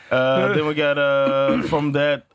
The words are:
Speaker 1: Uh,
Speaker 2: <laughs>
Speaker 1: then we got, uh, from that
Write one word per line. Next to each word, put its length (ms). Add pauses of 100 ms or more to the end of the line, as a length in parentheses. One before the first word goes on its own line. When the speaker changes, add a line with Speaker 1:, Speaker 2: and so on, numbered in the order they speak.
(100)
Speaker 1:
Uh, 380
Speaker 2:
<laughs> 60
Speaker 1:
then 120
we 60
got, 240
uh, 680
from 280
that 320 (100)